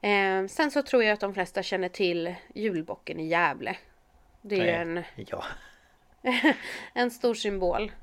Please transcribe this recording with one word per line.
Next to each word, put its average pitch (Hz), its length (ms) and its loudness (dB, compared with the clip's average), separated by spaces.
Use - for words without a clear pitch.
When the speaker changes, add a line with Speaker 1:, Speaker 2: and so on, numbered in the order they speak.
Speaker 1:
Ehm, 196 460 4
sen 294 240 0
så 285 100 2
tror 262 220 4
jag 214 100 6
att 208 60 -2
de 202 140 -2
flesta 190 300 -2
känner 185 260 -2
till 175 460 0
julbocken 170 640 -4
i 160 80 -6
Gävle. 160 480 0
Det 208 140 -4
är 185 40 2
ju 175 60 2
Speaker 2:
Nej. 170 100 -4
Speaker 1:
en 113 120 -12
Speaker 2:
Ja. - 160 -8
Speaker 1:
<laughs> 254 320 4
en 240 180 0
stor 240 220 0
symbol. 202 580 -2